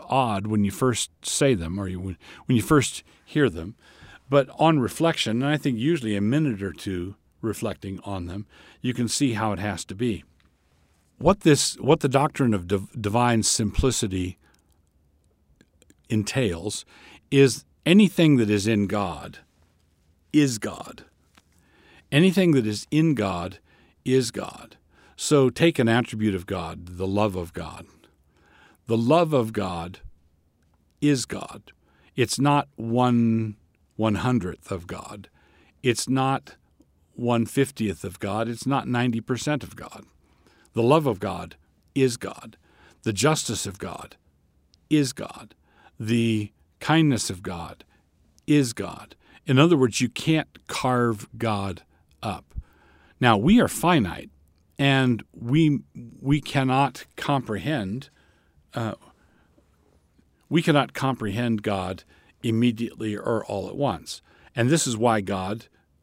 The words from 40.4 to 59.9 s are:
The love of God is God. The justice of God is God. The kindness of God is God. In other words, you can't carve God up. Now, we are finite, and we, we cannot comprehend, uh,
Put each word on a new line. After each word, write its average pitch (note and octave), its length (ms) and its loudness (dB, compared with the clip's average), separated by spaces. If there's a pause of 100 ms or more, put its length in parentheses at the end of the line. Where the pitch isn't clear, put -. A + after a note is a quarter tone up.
The A2+ 80 0
love C#3+ 240 4
of A2 140 0
God F2+ 380 -8 (360)
is C3 220 2
God. G#2+ 400 -14 (480)
The A#2 80 -2
justice A2 540 -2
of G2 120 -10
God - 380 -12 (760)
is D3 220 2
God. - 420 -14 (460)
The A2+ 540 0 (260)
kindness D3+ 500 2
of F#2 140 -10
God E2+ 400 -12 (640)
is C#3+ 240 4
God. - 440 -12 (300)
In C3+ 140 4
other E3+ 160 8
words, B2+ 240 2
you B2 100 0
can't - 580 -4
carve A#2+ 600 -2 (100)
God G2+ 460 -4 (400)
up. F#2 320 -10 (640)
Now, A#2+ 180 6
we E3 220 6
are F3 80 4
finite, C#3+ 640 0 (480)
and C3+ 460 2 (100)
we, D3 460 2 (420)
we C#3+ 180 0
cannot C3 640 0 (120)
comprehend, A#2+ 920 -4 (640)
uh, A2+ 200 -4 (1500)